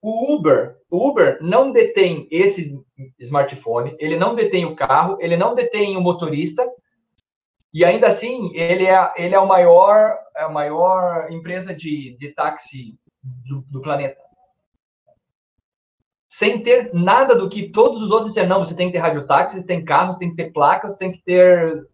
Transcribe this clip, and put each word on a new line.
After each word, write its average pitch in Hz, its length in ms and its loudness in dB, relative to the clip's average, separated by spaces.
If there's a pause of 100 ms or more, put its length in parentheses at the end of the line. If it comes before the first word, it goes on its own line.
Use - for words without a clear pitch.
O 226 320 -2
Uber, 147 420 2 (140)
o 214 180 0
Uber 185 320 2
não 233 320 2
detém 190 580 2
esse 170 480 -2 (400)
smartphone, 123 800 -4
ele 160 200 -4
não 214 160 -2
detém 190 320 -2
o 160 100 -10
carro, 160 420 0
ele 165 160 -2
não 208 200 0
detém 208 420 -2
o 185 40 -4
motorista, 170 640 -4 (1080)
e 160 120 2
ainda 226 240 4
assim, 233 460 -4
ele 175 300 0
é, 185 320 4
ele 175 180 -4
é 196 60 6
o 190 80 2
maior, 190 680 6 (220)
é 151 60 -6
a 156 80 -6
maior 165 800 -2
empresa 175 440 -10
de, 147 440 -10
de 143 160 -16
táxi 147 640 -10 (260)
do, 127 380 -12
do 135 180 -12
planeta. 135 400 -6 (2000)
Sem 220 340 -2
ter 240 300 2
nada 220 420 4
do 190 140 0
que 208 220 -10
todos 226 320 2
os 196 80 -4
outros 214 220 0
disseram, 185 180 -2
"Não, 190 140 2
você 165 100 -10
tem 180 140 -2
que 175 40 -8
ter 175 60 -4
radiotáxi, 165 680 -2
tem - 180 -6
carro, 180 280 0
você 180 60 -10
tem 175 120 -6
que 165 60 -14
ter 165 160 -10
placa, 156 360 0
você 202 100 -12
tem 185 140 -6
que - 100 -18
ter." 175 720 4